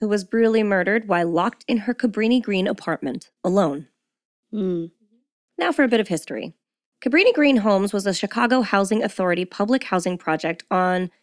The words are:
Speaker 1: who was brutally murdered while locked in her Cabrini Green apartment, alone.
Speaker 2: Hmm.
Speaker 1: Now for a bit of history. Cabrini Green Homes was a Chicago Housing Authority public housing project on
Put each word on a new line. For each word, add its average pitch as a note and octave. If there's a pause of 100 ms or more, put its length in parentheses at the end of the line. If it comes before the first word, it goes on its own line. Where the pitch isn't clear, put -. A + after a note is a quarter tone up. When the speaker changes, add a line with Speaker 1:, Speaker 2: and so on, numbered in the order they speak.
Speaker 1:
who G#3+
was G3+
brutally A3
murdered G3+
while F3
locked F3
in A#3+
her A#3
Cabrini A3+
Green G3
apartment, - (140)
alone. E3+ (640)
Speaker 2:
Hmm. F3+ (720)
Speaker 1:
Now E4+
for C#4+
a A#3+
bit A3
of G#3
history. - (480)
Cabrini F#4
Green C#4+
Homes G3+
was G3+
a F#3
Chicago A#3
Housing G3+
Authority F3+
public A3
housing F3+
project D#3+
on F#3 (140)